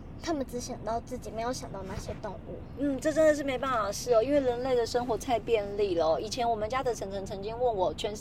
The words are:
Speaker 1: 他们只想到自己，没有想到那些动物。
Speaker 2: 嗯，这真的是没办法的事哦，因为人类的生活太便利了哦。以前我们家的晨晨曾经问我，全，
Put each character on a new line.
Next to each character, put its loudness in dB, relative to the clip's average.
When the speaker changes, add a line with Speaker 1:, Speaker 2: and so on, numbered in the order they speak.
Speaker 1:
他 -2
们 -2
只 -6
想 -8
到 -2
自 -10
己， -10
没 -6
有 -2
想 -8
到 -10
那 -8
些 -8
动 -6
物。 -12
Speaker 2:
嗯， 0
这 2
真 6
的 8
是 -4
没 -2
办 -2
法 0
的 -2
事 0
哦， 8
因 2
为 6
人 2
类 2
的 4
生 0
活 0
太 0
便 2
利 2
了 4
哦。 4
以 -4
前 0
我 4
们 -2
家 0
的 0
晨 -6
晨 -6
曾 -8
经 -6
问 4
我， 2
全， -4